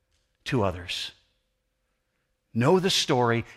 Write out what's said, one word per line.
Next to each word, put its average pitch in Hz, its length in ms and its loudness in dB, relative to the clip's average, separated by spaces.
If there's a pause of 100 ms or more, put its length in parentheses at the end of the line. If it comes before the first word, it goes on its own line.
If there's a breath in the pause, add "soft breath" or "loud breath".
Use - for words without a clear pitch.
(460)
to 123 180 0
others. 90 480 -6 (1400)
Know 139 260 4
the 185 100 0
story 117 560 0 (120)